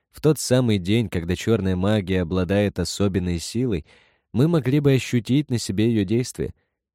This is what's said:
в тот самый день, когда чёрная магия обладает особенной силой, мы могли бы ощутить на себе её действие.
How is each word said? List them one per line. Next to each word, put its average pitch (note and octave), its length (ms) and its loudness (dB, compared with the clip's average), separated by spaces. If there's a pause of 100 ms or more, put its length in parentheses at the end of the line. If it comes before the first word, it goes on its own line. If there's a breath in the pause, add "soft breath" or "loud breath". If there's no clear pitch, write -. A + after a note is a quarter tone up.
(140)
в - 80 -20
тот D3+ 180 2
самый B2 380 2
день, G2 320 0
когда F2 260 -2
чёрная F#2+ 400 0
магия F#2 460 0
обладает F#2 580 0
особенной F2+ 600 -2
силой, A2 460 -4 (460 soft breath)
мы C3 160 2
могли D3 320 0
бы C#3+ 140 4
ощутить B2 560 0
на A#2+ 80 0
себе G#2+ 320 0
её G#2+ 160 2
действие. G#2+ 480 -4 (420)